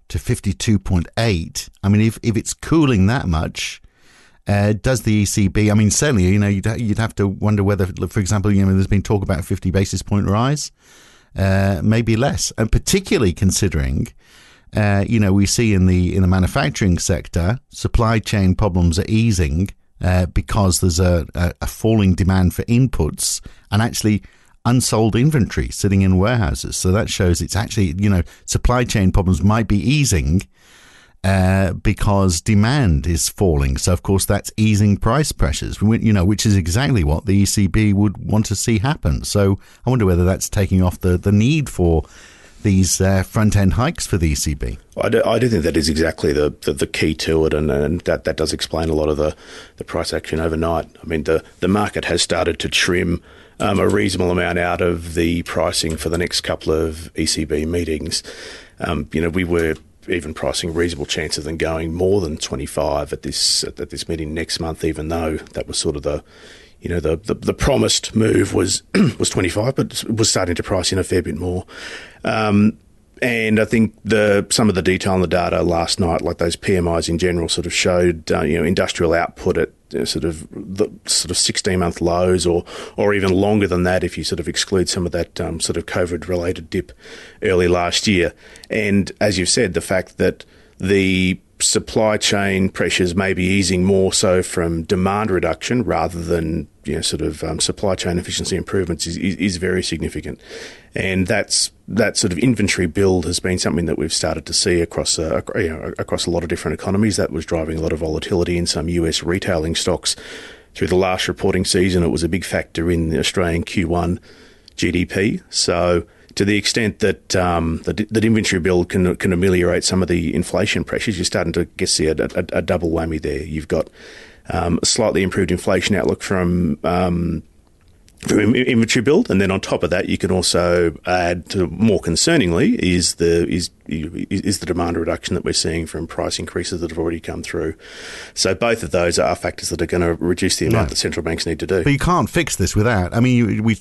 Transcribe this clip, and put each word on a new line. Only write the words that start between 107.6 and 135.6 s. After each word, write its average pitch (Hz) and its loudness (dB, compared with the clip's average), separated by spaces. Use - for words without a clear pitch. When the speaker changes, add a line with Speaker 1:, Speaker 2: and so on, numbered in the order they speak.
Speaker 2:
a - -4
lot 80 -2
of 78 -4
volatility 85 -2
in 87 -2
some - -4
U 85 0
S 80 -2
retailing 85 -2
stocks - -2
through 85 -4
the 90 2
last 92 0
reporting 92 0
season. 90 2
It 85 2
was 67 -2
a 82 -2
big 85 -2
factor 82 -4
in 82 0
the 78 0
Australian 85 -2
Q 85 -2
one 85 -2
G - -2
D 87 -2
P. 117 -2
So 87 0
to 101 0
the 104 2
extent 104 -2
that, - -2
um, 85 0
that, 90 -4
that 107 0
inventory 110 2
build 90 2
can, 92 2
can 98 0
ameliorate 87 2
some 92 2
of 85 0
the 87 0
inflation 90 0
pressures, - -4
you're 90 -4
starting 85 -2
to 87 0
get, 90 -2
see - 0
a, 80 2
a, - -2
a 90 0
double 85 -2
whammy 82 -2
there. 73 -4
You've 78 -8
got, 80 0
um, 85 0
a - 0
slightly 101 2
improved 92 0
inflation 95 0
outlook 73 0
from, 87 0
um, 85 0
from - 0
in-, 107 4
inventory 123 2
build, 156 4
and 98 4
then 98 2
on 98 0
top - -2
of 85 0
that, 90 0
you 92 0
can 90 -2
also 87 2
add 87 -2
to, 90 0
more 98 2
concerningly, 110 2
is 90 0
the, 85 2
is, 87 -2
is 90 -4
the 85 -8
demand 87 -2
reduction 85 -4
that 85 -2
we're 76 -2
seeing 82 -2